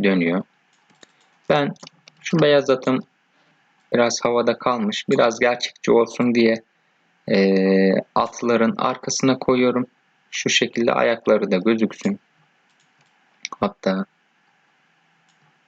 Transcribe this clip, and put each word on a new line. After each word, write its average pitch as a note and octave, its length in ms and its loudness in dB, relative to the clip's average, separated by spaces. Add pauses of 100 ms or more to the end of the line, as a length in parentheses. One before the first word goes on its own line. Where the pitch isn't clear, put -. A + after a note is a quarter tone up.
dönüyor. F#2 400 0 (1080)
Ben D3 240 0 (480)
şu D#3+ 200 0
beyaz D3 280 4
atım C3 300 0 (920)
biraz A#2+ 320 0
havada A#2+ 320 0
kalmış. A2+ 520 -4
Biraz B2 300 2
gerçekçi B2 520 -2
olsun A#2 440 2
diye, A2+ 280 2 (680)
e, G2+ 60 2 (800)
atların A2+ 640 0
arkasına - 600 -2
koyuyorum. B2 480 0 (440)
Şu - 180 -6
şekilde - 440 -2
ayakları A2+ 580 0
da F#2+ 60 0
gözüksün. G#2+ 640 -2 (1400)
Hatta F#2+ 460 -4 (1600)